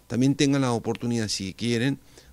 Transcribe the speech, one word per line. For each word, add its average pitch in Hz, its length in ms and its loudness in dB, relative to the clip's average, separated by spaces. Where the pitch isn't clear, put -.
también 131 260 2
tengan 139 280 2
la 127 100 2
oportunidad, 113 560 -2
si 95 260 -6
quieren, 120 460 0